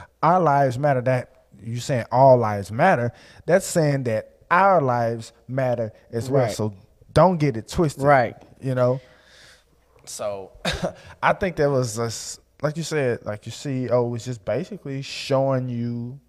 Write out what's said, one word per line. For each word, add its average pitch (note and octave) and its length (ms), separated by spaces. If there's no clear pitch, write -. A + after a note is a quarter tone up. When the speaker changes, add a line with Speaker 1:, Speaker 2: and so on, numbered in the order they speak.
Speaker 1:
our F3 160
lives C#3 400
matter. C#3 220
That B2+ 300
you A2+ 180
saying A#2+ 320
all B2+ 260
lives G#2 340
matter, B2 400
that's F#3 200
saying C#3+ 380
that A2 260
our F3+ 320
lives A#2 520
matter B2 440
as A#2 180
well. C3 160
Speaker 2:
Right. G#2 100
Speaker 1:
So G#2+ 180
don't E3+ 260
get C#3+ 200
it G#2+ 100
twisted. C#3+ 360
Speaker 2:
Right. C3+ 320
Speaker 1:
You C3 140
know? B2+ 260
So G2+ 460
<laughs> - 360
I D#3+ 100
think F#3 240
that C#3+ 120
was B2+ 260
just, A#2 440
like D3 160
you E3 60
said, C3+ 420
like, G#2 200
your A2+ 80
C C3 320
E A2+ 40
O B2 140
was A#2+ 220
just B2 200
basically C#3 560
showing C3+ 680
you A#2+ 600